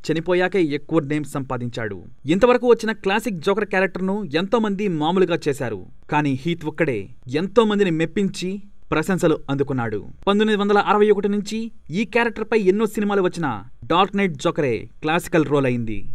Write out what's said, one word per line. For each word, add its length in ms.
చనిపోయాకే 560
ఎక్కువ 220
నేమ్ 240
సంపాదించాడు. 640
ఇంతవరకు 380
వచ్చిన 200
క్లాసిక్ 420
జోకర్ 280
క్యారెక్టర్ను 420
ఎంతో 240
మంది 200
మామూలుగా 440
చేశారు. 340
కానీ 200
హీత్ 280
ఒక్కడే 280
ఎంతో 300
మందిని 300
మెప్పించి 480
ప్రశంసలు 440
అందుకున్నాడు. 460
పంతొమ్మిది 340
వందల 180
అరవై 240
ఒకటి 200
నుంచి 240
ఈ 40
క్యారెక్టర్పై 440
ఎన్నో 140
సినిమాలు 320
వచ్చినా 240
డార్క్ 280
నైట్ 260
జోకరే 280
క్లాసికల్ 500
రోల్ 180
అయింది. 280